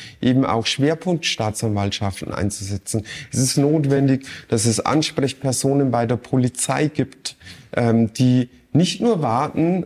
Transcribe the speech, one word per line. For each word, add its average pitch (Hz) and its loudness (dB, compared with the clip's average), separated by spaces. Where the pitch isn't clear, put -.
eben 127 2
auch 113 0
Schwerpunktstaatsanwaltschaften 110 -2
einzusetzen. 101 -4
Es 120 0
ist 131 0
notwendig, 139 2
dass 113 0
es 107 2
Ansprechpersonen 135 0
bei 120 0
der 120 0
Polizei 131 0
gibt, - -4
ähm, 117 2
die 127 2
nicht - 2
nur 214 2
warten, 151 0